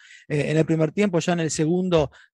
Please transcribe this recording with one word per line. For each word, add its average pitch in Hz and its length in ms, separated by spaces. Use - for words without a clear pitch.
eh, 143 220
en 156 80
el 156 80
primer 160 260
tiempo, 190 280
ya 180 120
en 170 80
el 156 100
segundo 170 600